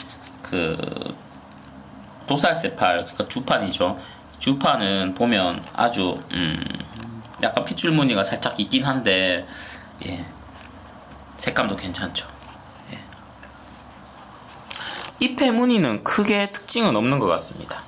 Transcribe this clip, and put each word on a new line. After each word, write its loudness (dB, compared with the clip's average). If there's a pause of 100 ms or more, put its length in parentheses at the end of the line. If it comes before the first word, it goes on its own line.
(420)
그 -4 (1080)
도살세팔, 2
그러니까 -6
주판이죠. 0 (420)
주판은 2
보면 2 (120)
아주, 2 (120)
음, 0 (800)
약간 2
핏줄 0
무늬가 4
살짝 -2
있긴 0
한데, 2 (600)
예, -8 (1120)
색감도 0
괜찮죠. -4 (680)
예. -12 (2250)
잎의 4
무늬는 6
크게 4
특징은 2
없는 4
것 4
같습니다. 0